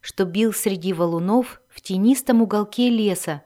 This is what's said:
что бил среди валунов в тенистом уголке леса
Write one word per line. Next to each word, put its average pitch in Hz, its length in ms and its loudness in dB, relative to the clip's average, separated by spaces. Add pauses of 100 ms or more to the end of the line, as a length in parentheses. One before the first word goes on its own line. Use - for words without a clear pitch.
что - 240 -4
бил 208 300 0
среди 190 400 -4
валунов 175 720 0
в - 140 -20
тенистом 226 580 2
уголке 214 480 0
леса 190 580 -2